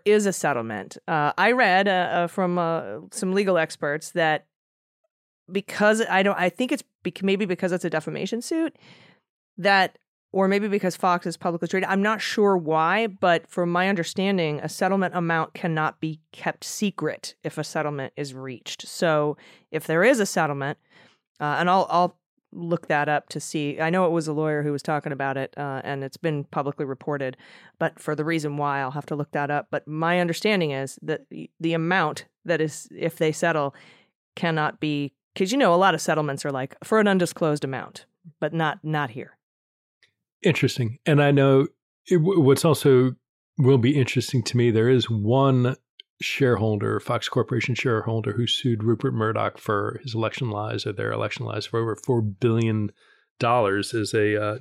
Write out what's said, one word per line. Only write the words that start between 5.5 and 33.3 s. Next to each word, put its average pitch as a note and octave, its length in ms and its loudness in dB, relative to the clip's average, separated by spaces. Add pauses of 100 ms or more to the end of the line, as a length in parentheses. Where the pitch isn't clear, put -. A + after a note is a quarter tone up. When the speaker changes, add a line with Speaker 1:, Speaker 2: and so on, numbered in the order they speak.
Speaker 1:
because G#3 580 2
I F#3 140 2
don't, G3 160 0
I F3+ 100 0
think B3+ 240 -2
it's C#4 120 -4 (180)
bec-, - 200 -8
maybe G3 240 0
because F3 260 -2
it's F3+ 120 -2
a E3+ 60 -4
defamation D#3+ 520 -6
suit E4 340 -4 (800)
that, F#3+ 420 2 (340)
or F#3+ 140 2
maybe G3+ 220 0
because G3 260 0
Fox F3+ 320 0
is E3+ 100 -4
publicly E3+ 320 -4
traded. F#3 200 -2
I'm G3 140 2
not G#3+ 180 0
sure G3+ 360 2
why, E3 500 2
but F3+ 420 2
from F3 220 -2
my F3+ 180 2
understanding, F3+ 720 0
a - 80 -8
settlement F#3+ 460 0
amount E3 400 -2
cannot D#3 460 -4
be D#3+ 200 -6 (120)
kept - 320 -8
secret - 800 -6
if - 160 -8
a D3+ 60 -6
settlement D3 520 -6
is C#3 180 -8
reached. C3 520 -14
So D3+ 500 0 (340)
if D#3 160 -6
there E3 180 2
is B3 160 4
a F#3+ 60 0
settlement, D3 500 -2 (640)
uh, D3 180 -2
and F3 120 2
I'll, F#3 180 4
I'll F3+ 300 0 (340)
look E3+ 360 -4
that D3 220 0
up D3 180 -2
to D3+ 120 -8
see. D3 400 -4
I E3 100 0
know F#3 160 2
it D#3+ 40 2
was E3 160 0
a D#3 60 -4
lawyer D3+ 300 0
who D3 100 -2
was C#3 100 -6
talking D3+ 300 -4
about C3+ 240 -4
it, C3+ 200 -6
uh, C#3 280 -6
and C#3 180 -6
it's C3+ 140 -10
been D3+ 280 -4
publicly C#3+ 420 -6
reported, C3+ 500 -6 (420)
but - 220 -2
for D3+ 140 -4
the D3+ 100 -4
reason D3+ 320 -2
why, C#3+ 240 -2
I'll C3 100 -4
have C#3+ 160 -8
to D#3+ 100 -6
look C#3+ 160 -6
that C#3+ 180 -2
up. D3 200 -2
But - 160 -4
my E3 340 0
understanding F3 520 0
is C3+ 300 -6
that D3+ 280 -6
the, D#3+ 200 -14 (100)
the E3 140 0
amount E3 500 0 (220)
that E3 140 0
is, D#3 360 -4
if D#3+ 220 -4
they D#3+ 140 2